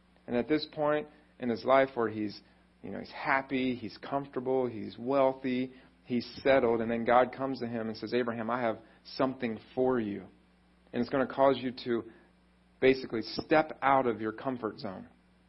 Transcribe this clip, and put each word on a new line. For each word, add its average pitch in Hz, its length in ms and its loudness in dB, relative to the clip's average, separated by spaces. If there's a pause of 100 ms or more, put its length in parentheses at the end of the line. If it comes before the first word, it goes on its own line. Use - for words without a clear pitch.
(260)
And 120 100 -4
at 120 140 0
this 151 240 2
point 151 320 0 (340)
in 123 100 -4
his 113 140 -2
life 135 300 6
where 113 160 0
he's, 107 320 -6 (400)
you - 80 -12
know, 98 80 -8
he's 95 140 -12
happy, 135 640 0
he's 110 220 -10
comfortable, 131 680 -2
he's 104 320 -8
wealthy, 131 760 0 (320)
he's 120 200 -2 (160)
settled. 123 380 6
And 117 100 -2
then 117 140 0
God 120 300 6
comes 135 260 -4
to 120 80 -6
him 113 220 -4
and 107 80 -8
says, 110 160 -8
"Abraham, 117 360 0
I 123 120 -2
have 113 160 0 (400)
something 127 420 -2 (160)
for 127 240 2
you. 101 240 -4 (680)
And 123 80 -2
it's 117 80 -2
gonna 135 180 0
cause 135 300 4
you 123 160 -6 (100)
to 117 220 -2 (760)
basically 131 420 2
step - 600 0
out 135 260 4
of 107 140 -2
your 110 100 -4
comfort 113 480 -6
zone. 95 260 -10 (440)